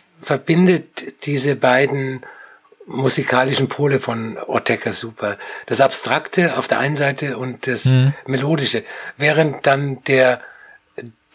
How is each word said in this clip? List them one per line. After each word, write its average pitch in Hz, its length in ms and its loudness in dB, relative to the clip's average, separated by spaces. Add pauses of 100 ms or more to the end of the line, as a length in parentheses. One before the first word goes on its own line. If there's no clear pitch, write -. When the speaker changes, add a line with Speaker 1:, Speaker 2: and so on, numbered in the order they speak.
(220)
Speaker 1:
verbindet - 1040 0
diese 139 320 0
beiden 131 680 0 (600)
musikalischen 131 800 0
Pole 139 320 0
von 113 380 -6
Ortega - 540 -2
super. 104 480 -6 (260)
Das 123 160 2
Abstrakte 143 760 0
auf - 120 -4
der - 100 0
einen 139 180 -2
Seite 139 440 -2
und 127 260 -8
das 120 200 0
Speaker 2:
Mhm. 131 280 6 (140)
Speaker 1:
Melodische. 131 560 -2 (340)
Während 151 480 0
dann 139 380 0
der 131 360 4 (960)